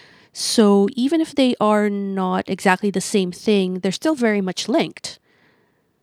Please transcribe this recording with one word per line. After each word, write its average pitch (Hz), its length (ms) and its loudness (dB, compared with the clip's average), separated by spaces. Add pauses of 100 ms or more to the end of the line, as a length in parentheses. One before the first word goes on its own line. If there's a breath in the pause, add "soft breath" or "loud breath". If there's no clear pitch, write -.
(320 soft breath)
So 202 600 4
even 277 260 0
if 320 120 -4
they 262 280 2
are 208 280 2
not 196 600 -4
exactly 190 420 0
the 190 100 -2
same 185 300 -2
thing, 185 480 0
they're 185 140 -2
still 311 240 -2
very 220 240 0
much 185 280 -6
linked. - 520 -4 (840)